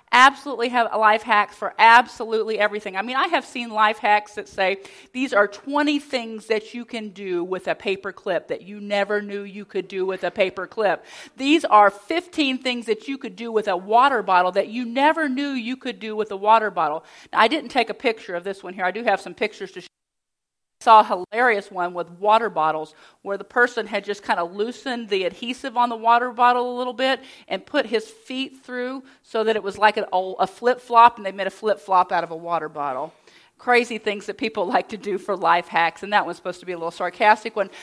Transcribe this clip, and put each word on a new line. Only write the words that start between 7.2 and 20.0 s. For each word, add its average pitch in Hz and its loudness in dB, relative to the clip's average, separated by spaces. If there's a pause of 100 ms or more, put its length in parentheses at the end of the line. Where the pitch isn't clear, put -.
with 185 -6
a 165 -4
paper 196 -6
clip 175 -6
that - -8
you 202 -18
never 202 -2
knew 202 -10
you 202 -14
could 185 -8
do 185 -6
with 185 -6
a 170 -2
paper 185 -2
clip. 196 -2 (320)
These 277 2
are 208 8
fifteen 294 -4
things 240 -6
that 214 -4
you 269 -8
could 208 -12
do 226 -10
with 208 0
a 185 0
water 220 2
bottle 180 4
that 196 0
you 240 -8
never 294 2
knew 277 -4
you 254 -6
could 240 -10
do 220 -8
with 208 -4
a 196 -8
water 214 4
bottle." 165 -2 (300)
Now, 175 4
I 226 6
didn't 277 -2
take 233 0
a 202 -8
picture 226 -4
of 175 -8
this 196 -8
one 180 -14
here. 185 -6
I 185 -2
do 226 -8
have 196 0
some 175 -16
pictures 208 -6
to 175 -16
show. - -20 (920)